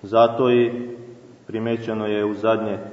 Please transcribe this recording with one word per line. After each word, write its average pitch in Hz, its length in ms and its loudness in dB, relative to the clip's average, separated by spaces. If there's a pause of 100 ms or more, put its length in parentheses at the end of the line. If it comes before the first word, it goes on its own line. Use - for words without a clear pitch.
Zato 113 480 4
i 120 380 2 (580)
primećeno 110 600 -4
je 104 180 0
u 104 100 -2
zadnje 107 440 0 (140)